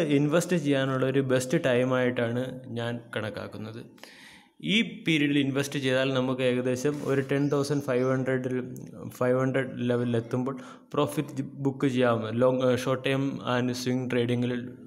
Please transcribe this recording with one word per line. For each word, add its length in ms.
ഇൻവെസ്റ്റ് 460
ചെയ്യാനുള്ള 480
ഒരു 160
ബെസ്റ്റ് 420
ടൈമായിട്ടാണ് 760
ഞാൻ 240
കണക്കാക്കുന്നത്. 720
ഈ 160
പീരീഡിൽ 380
ഇൻവെസ്റ്റ് 400
ചെയ്താൽ 340
നമുക്ക് 280
ഏകദേശം 520
ഒരു 180
ടെൻ 280
തൗസൻഡ് 340
ഫൈവ് 240
ഹൺഡ്രഡിൽ, 460
ഫൈവ് 300
ഹൺഡ്രഡ് 320
ലെവലിൽ 360
എത്തുമ്പോൾ 380
profit 540
book 300
ചെയ്യാവുന്ന 460
long, 300
ഏഹ്, 140
short 280
ടൈം 180
and 260
swing 320
trading-ിൽ, 460